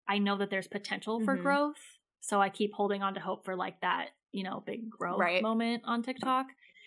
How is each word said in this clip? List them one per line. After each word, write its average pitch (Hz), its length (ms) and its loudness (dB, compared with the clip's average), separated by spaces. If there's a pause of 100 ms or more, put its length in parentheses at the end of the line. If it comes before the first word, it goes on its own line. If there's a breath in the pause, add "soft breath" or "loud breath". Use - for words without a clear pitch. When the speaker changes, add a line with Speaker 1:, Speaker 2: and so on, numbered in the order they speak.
Speaker 1:
I 202 120 2
know 202 200 4
that 196 120 0
there's 190 180 -2
potential 208 520 -4
for 196 160 2
Speaker 2:
Mm-hmm. 180 60 -4
Speaker 1:
growth, 285 560 0 (220)
so 202 200 2
I 196 100 4
keep 208 240 0
holding 202 280 0
on 196 120 0
to 196 60 -6
hope 185 240 -4
for, 185 120 -4
like, 185 240 -4
that, 180 280 0 (240)
you 196 100 -4
know, - 240 -6
big - 240 -8
growth 180 300 -2
Speaker 2:
Right. 180 220 4
Speaker 1:
moment 233 440 0
on 233 160 0
TikTok. 262 460 0 (380 loud breath)